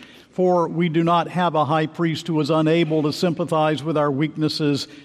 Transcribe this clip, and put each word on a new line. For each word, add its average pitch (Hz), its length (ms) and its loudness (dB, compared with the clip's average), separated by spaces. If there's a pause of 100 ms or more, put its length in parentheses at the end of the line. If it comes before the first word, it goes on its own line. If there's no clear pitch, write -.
(300)
For 180 380 2
we 165 200 0
do 165 140 0
not 170 260 2
have 170 260 0
a 151 100 2
high 156 220 0
priest 160 400 -4
who 160 140 -2
is 147 100 -2
unable 160 520 2
to 147 100 0
sympathize 156 720 -2
with 151 140 -4
our 147 160 0
weaknesses, 151 760 -2 (160)